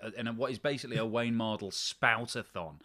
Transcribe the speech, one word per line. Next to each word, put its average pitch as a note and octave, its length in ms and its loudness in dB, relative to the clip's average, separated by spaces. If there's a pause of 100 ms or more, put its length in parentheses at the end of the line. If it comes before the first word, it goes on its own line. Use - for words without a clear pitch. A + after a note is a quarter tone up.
uh, A2 140 -6
and A#2 200 -2
what B2+ 140 0
is B2 80 -6
basically C#3 380 -2
a A2+ 80 2
Wayne A#2 300 2
Mardle G#2+ 360 0
spoutathon. A2+ 1120 0